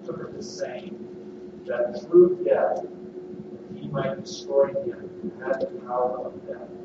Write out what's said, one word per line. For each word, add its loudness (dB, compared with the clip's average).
took -6
it -8
the -8
same, -8
that 0
through 10
death 4
he -10
might -2
destroy 2
him -4
who -8
had 0
the 0
power 0
of -10
death. -8